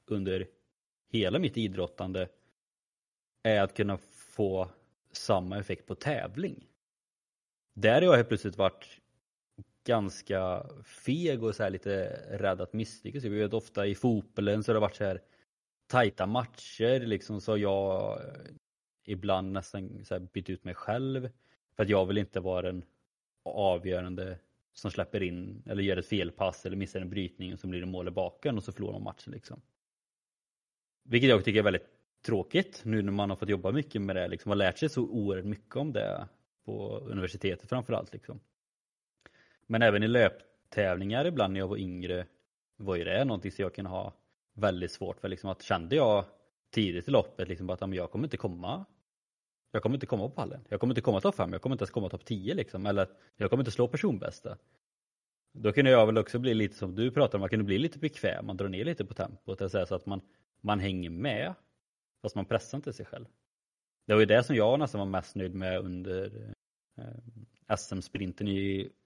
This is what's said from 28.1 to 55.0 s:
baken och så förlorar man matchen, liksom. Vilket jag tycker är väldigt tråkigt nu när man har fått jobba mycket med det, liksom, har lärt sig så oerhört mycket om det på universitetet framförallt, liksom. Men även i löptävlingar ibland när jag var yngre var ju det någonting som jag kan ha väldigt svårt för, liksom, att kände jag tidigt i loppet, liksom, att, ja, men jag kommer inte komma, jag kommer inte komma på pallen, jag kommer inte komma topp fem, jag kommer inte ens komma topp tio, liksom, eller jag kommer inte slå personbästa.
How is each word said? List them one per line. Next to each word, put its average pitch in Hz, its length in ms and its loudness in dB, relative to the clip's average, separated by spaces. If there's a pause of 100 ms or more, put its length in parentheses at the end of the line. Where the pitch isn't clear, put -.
baken 95 460 -2
och 101 60 -6
så - 80 -12
förlorar 101 220 -6
man 101 100 -10
matchen, - 300 -12
liksom. - 280 -16 (1400)
Vilket 123 260 4
jag 107 160 6
tycker 107 140 4
är 107 40 6
väldigt 101 260 0 (360)
tråkigt 117 600 0
nu 110 160 0
när 98 100 -2
man 101 180 0
har 92 80 -4
fått 95 120 -4
jobba 95 220 0
mycket 135 300 -2
med 98 140 -2
det, 90 120 -2
liksom, 92 220 -6
har 104 60 2
lärt 95 220 2
sig 160 120 0
så 131 120 -2
oerhört 101 440 -2
mycket 104 300 -8
om 143 180 -4
det 52 340 -4 (380)
på 107 320 -8
universitetet 98 720 -4
framförallt, 113 440 -4
liksom. - 260 -14 (1300)
Men 113 140 2
även 104 220 6
i 107 40 2
löptävlingar 104 1200 0
ibland 120 280 0
när 98 60 -2
jag 95 80 -2
var 104 100 -4
yngre 90 500 -6 (500)
var 98 180 -4
ju 85 80 -2
det 92 220 0
någonting 101 260 -4
som 98 120 -4
jag 92 100 -4
kan 98 120 -8
ha 95 280 -8 (400)
väldigt 92 380 0
svårt 92 280 -8
för, - 100 -6
liksom, 95 200 -6
att 92 120 -6
kände 90 340 -2
jag 107 300 4 (460)
tidigt 90 360 0
i 143 40 -2
loppet, 101 360 2
liksom, 90 220 -6
att, 92 120 -4
ja, 98 60 -4
men 92 100 -4
jag 87 140 -4
kommer 131 140 -2
inte 135 120 -6
komma, 98 480 -6 (880)
jag 107 120 -2
kommer 135 120 2
inte 120 100 -2
komma 113 240 0
på - 60 -14
pallen, - 340 -6
jag 104 100 -2
kommer 123 120 4
inte 117 100 0
komma 95 200 4
topp 196 140 4
fem, 87 180 0
jag 92 80 -4
kommer 131 120 0
inte 120 80 -2
ens 98 100 -2
komma 101 180 -2
topp - 160 -10
tio, 104 280 -2
liksom, 107 320 -4
eller 101 220 2 (280)
jag 101 140 0
kommer 127 120 4
inte 123 100 -2
slå 120 160 2
personbästa. 117 680 -2 (960)